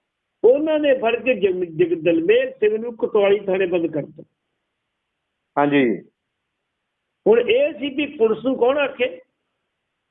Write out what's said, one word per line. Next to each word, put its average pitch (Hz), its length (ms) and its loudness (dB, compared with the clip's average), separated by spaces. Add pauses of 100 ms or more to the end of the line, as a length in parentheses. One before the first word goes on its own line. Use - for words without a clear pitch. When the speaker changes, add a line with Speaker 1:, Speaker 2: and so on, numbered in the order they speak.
(440)
Speaker 1:
ਉਹਨਾਂ 302 360 4
ਨੇ 294 140 2
ਫੜ 233 300 -2
ਕੇ 254 100 0
ਜਗ-, 185 320 -2
ਜਗ-, 165 360 -2
ਦਲਮੇਲ 175 500 2
ਸਿੰਘ 214 260 0
ਨੂੰ 233 180 -8
ਕੋਤਵਾਲੀ 202 440 2
ਥਾਣੇ 190 260 -2
ਬੰਦ 170 220 -2
ਕਰ 147 140 -6
ਦਿੱਤਾ। - 220 -14 (1300)
Speaker 2:
ਹਾਂਜੀ। 143 440 2 (1300)
Speaker 1:
ਹੁਣ 226 120 6
ਇਹ 269 340 0
ਸੀ 277 160 -8
ਵੀ 285 160 -4
ਪੁਲਿਸ 220 400 -2
ਨੂੰ 262 120 -2
ਕੌਣ 247 200 2
ਆਖੇ? 269 300 -2 (1040)